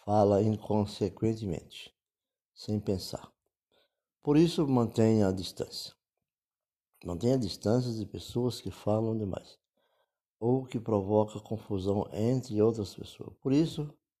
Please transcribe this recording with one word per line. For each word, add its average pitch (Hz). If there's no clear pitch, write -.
Fala 101
inconsequentemente, 107
sem -
pensar. -
Por 147
isso, 165
mantenha 110
a 95
distância. -
Mantenha 87
a 135
distância 120
de 110
pessoas 117
que 95
falam 110
demais -
ou 127
que 131
provocam 104
confusão 101
entre 110
outras 110
pessoas. -
Por 135
isso, 151